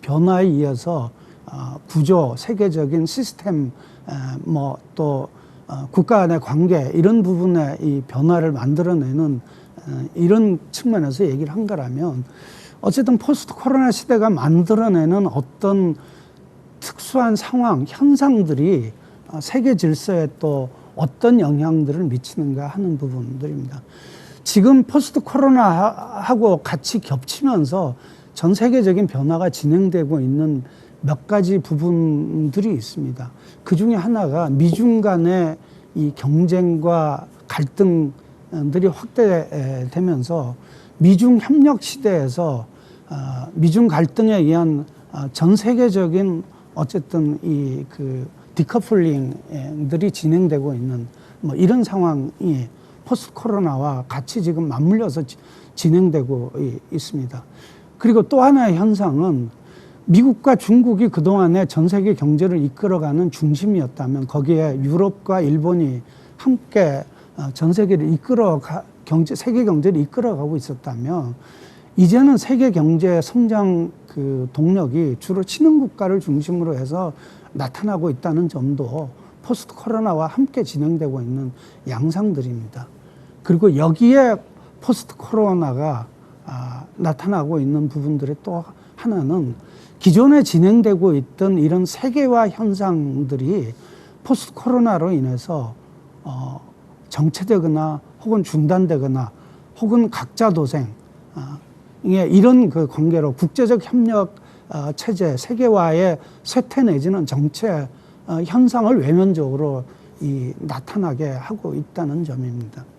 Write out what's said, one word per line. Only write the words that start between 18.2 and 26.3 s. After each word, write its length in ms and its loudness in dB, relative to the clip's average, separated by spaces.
어, 100 -12
세계 380 0
질서에 500 0
또 440 -4
어떤 440 2
영향들을 640 0
미치는가 600 -4
하는 300 -4
부분들입니다. 840 -8
지금 400 6
포스트 360 0
코로나하고 1400 2